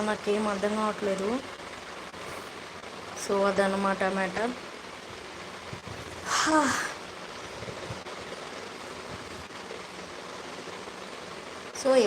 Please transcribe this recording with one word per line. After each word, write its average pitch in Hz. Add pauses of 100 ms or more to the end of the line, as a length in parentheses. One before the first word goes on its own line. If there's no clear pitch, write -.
నాకేం 208
అర్థం 202
కావట్లేదు. 202 (2000)
So, 202 (160)
అదన్నమాట 196 (160)
మ్యాటర్. 196 (1900)
హా. 311 (4000)
So, 269 (180)